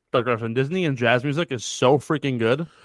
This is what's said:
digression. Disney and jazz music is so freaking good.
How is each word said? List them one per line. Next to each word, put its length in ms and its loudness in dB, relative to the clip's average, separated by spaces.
digression. 420 0
Disney 300 -2
and 120 -2
jazz 280 2
music 260 -4
is 140 -8
so 340 4
freaking 400 -4
good. 300 0